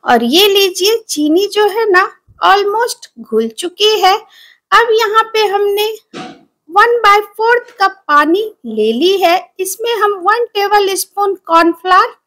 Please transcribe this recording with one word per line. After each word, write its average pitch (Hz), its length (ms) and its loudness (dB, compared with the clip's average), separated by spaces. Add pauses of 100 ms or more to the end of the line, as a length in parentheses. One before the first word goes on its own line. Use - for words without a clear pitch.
और 233 200 2
ये 320 240 2
लीजिए, 392 520 0
चीनी 311 460 -2
जो 415 220 -2
है 427 220 -2
ना 370 120 2 (380)
almost 403 680 -2 (120)
घुल 226 300 -4
चुकी 359 380 -4 (120)
है। 381 140 2 (580)
अब 453 200 2
यहाँ 440 320 0
पे 440 200 -2
हमने 403 420 -2 (800)
one 440 300 2
by 427 220 4
fourth 453 500 -2 (100)
cup 381 160 0 (120)
पानी 302 340 2 (240)
ले 214 260 -2
ली 339 260 0
है। 359 180 2 (240)
इसमें 440 340 -6
हम 415 260 -2
वन 427 260 -2
टेबल 403 480 -2
स्पून 392 400 -4 (120)
cornflour 349 680 0 (120)